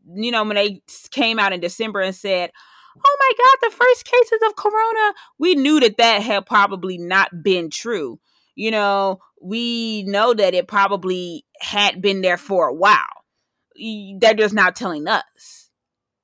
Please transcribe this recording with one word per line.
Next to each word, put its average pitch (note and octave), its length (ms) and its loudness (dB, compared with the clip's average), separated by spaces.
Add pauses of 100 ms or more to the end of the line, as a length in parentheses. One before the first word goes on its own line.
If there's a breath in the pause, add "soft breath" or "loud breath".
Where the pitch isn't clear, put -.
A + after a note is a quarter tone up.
(160)
you A3+ 160 -6
know, A3 120 -2
when G#3+ 120 -4
they G3+ 340 -2
s-, - 200 -20
came A3+ 300 -2
out G3 140 0
in F3 60 -6
December G3+ 420 -6
and F#3+ 140 -4
said, F#3 360 -4 (540 loud breath)
"Oh C#5+ 140 4
my C5+ 180 2
God, B4 320 4
the - 60 -8
first B4 300 2
cases A#4 400 2
of G#4+ 100 -2
corona," A4 580 0 (240 loud breath)
we F4 180 2
knew D4 260 2
that A3 160 2
that A3+ 260 2
had G3+ 240 -2
probably G3 500 0
not F3 460 -2
been F3+ 260 0
true. D#3+ 500 -6 (360)
You A3 160 -4
know, G3 480 0 (220 soft breath)
we A3+ 600 -6
know G3+ 300 0
that F#3+ 220 0
it F3+ 120 -2
probably F#3 800 -2 (160)
had G3+ 400 -2
been G3 200 0
there F3+ 160 2
for F3 300 0
a B2 60 -4
while. E3+ 520 0 (540)
Y-, G3+ 400 -12
they're A3 140 6
just G#3+ 220 0
not F#3 200 2
telling E3 320 -6
us. - 640 -6 (540)